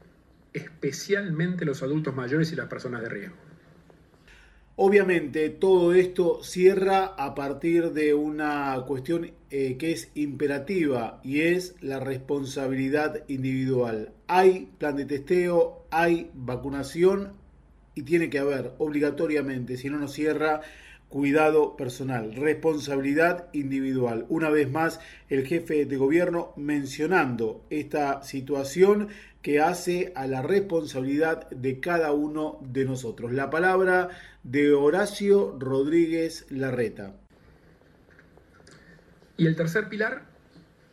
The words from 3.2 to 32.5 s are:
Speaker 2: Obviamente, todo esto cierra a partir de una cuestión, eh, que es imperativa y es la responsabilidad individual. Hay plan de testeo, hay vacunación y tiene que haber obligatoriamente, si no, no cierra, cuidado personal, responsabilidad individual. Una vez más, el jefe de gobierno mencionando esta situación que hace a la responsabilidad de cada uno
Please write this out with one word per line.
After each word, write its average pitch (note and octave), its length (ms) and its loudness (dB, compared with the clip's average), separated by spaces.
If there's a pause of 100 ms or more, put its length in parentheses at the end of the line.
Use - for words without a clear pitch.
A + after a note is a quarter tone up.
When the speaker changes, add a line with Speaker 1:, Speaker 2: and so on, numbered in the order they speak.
Speaker 2:
Obviamente, E3+ 720 4
todo F3+ 440 4
esto F3+ 500 4
cierra F#3+ 640 4
a C#3 280 -6
partir D#3+ 600 0
de D3+ 200 2
una D3 720 -2
cuestión, E3 460 -4 (180)
eh, C3 280 -2
que D#3+ 160 -2
es - 220 -10
imperativa C#3 1080 -2
y C#3 180 -2
es F3+ 400 0
la C3+ 200 -6
responsabilidad C3+ 1300 -2
individual. C3 840 -2 (160)
Hay F#3 500 4
plan D3 200 -2
de C#3 80 -4
testeo, E3+ 840 0
hay E3+ 420 2
vacunación C#3 1000 -2 (600)
y D3+ 80 -10
tiene D#3+ 280 0
que C#3 100 -2
haber C#3 380 -2
obligatoriamente, C#3+ 1000 -2
si C3+ 120 -8
no, D3 80 -4
no C#3+ 120 -6
cierra, D3+ 500 0 (480)
cuidado D3 720 4
personal, B2 580 -6
responsabilidad D3+ 1200 0
individual. C3+ 720 -2
Una D#3+ 220 0
vez D3 200 2
más, D#3 300 -2 (300)
el C3+ 160 0
jefe D#3+ 400 -2
de C3 100 -4
gobierno E3+ 600 2
mencionando C#3+ 1120 -2
esta C#3+ 540 -4
situación D3 840 2 (340)
que D3 200 2
hace F3 540 -2
a C3+ 100 -6
la C3 160 -4
responsabilidad D#3+ 1080 -2
de C3 280 -4
cada E3 320 0
uno D3+ 520 -2